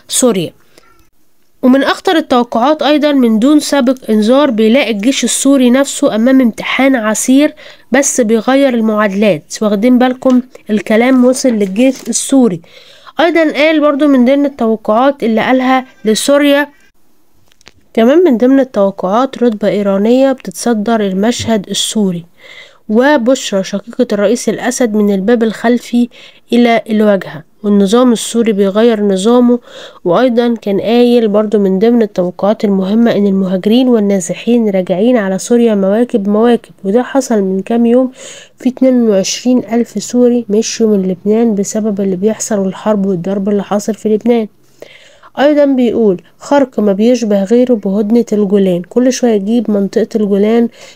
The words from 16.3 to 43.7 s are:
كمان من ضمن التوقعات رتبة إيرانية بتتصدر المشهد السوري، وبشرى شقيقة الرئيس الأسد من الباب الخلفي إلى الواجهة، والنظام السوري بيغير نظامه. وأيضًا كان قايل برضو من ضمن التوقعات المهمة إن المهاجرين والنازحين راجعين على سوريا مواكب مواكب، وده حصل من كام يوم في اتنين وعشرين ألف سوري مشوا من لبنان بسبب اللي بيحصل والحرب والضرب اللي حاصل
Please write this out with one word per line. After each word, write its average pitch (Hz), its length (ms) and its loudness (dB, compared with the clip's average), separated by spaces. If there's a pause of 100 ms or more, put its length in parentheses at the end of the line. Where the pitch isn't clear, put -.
كمان 240 240 4
من 330 180 4
ضمن 262 240 2
التوقعات 214 800 -2
رتبة 220 260 0
إيرانية 208 640 0
بتتصدر 226 680 -4
المشهد 208 680 -2
السوري، 190 560 -4 (640)
وبشرى 240 760 0
شقيقة 233 480 -4
الرئيس 208 360 -2
الأسد 226 460 -4
من 202 200 0
الباب 220 280 0
الخلفي 233 640 -2 (440)
إلى 233 380 2
الواجهة، 208 540 -2 (180)
والنظام 208 500 2
السوري 226 400 -2
بيغير 208 500 0
نظامه. 233 560 2 (460)
وأيضًا 233 580 0
كان 196 180 -2
قايل 240 480 2
برضو 208 300 0
من 190 200 2
ضمن 226 240 2
التوقعات 196 640 -2
المهمة 202 520 0
إن 202 100 0
المهاجرين 196 640 0
والنازحين 214 800 0
راجعين 190 460 0
على 190 220 -2
سوريا 233 360 0
مواكب 202 540 0
مواكب، 226 440 0 (120)
وده 208 180 0
حصل 247 400 -2
من 190 180 -2
كام 233 260 -2
يوم 247 240 2 (480)
في - 100 -2
اتنين 247 400 2
وعشرين 208 500 0
ألف 226 440 -4
سوري 240 460 0
مشوا 214 480 0
من 190 60 0
لبنان 208 520 -2
بسبب 208 460 -4
اللي 196 160 -2
بيحصل 208 420 -4
والحرب 196 480 -2
والضرب 196 420 -4
اللي 202 140 -2
حاصل 202 320 -4